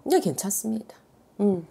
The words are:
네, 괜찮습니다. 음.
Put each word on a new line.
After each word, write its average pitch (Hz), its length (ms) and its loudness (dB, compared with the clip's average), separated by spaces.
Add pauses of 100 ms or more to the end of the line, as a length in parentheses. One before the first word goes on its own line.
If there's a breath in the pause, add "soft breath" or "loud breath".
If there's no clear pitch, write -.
네, 370 160 4
괜찮습니다. 208 760 -4 (460)
음. 190 300 2